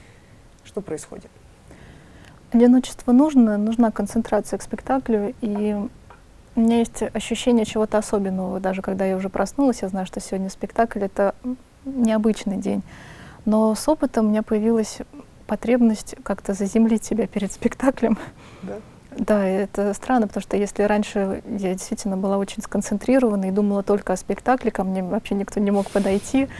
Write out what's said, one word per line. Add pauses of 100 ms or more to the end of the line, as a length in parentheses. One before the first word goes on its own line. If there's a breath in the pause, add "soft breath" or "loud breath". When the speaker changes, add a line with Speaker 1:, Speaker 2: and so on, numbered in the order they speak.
(640 soft breath)
Speaker 1:
что
происходит? (1200 loud breath)
Speaker 2:
Одиночество
нужно,
нужна
концентрация
к
спектаклю,
и (840)
у
меня
есть (120)
ощущение
чего-то
особенного.
Даже
когда
я
уже
проснулась,
я
знаю,
что
сегодня
спектакль —
это (500)
необычный
день. (640 loud breath)
Но
с
опытом
у
меня
появилась (520)
потребность
как-то
заземлить
себя
перед
спектаклем. (440 loud breath)
Speaker 1:
Да? (420)
Speaker 2:
Да,
и
это
странно,
потому
что
если
раньше
я
действительно
была
очень
сконцентрирована
и
думала
только
о
спектакле,
ко
мне
вообще
никто
не
мог
подойти, (120)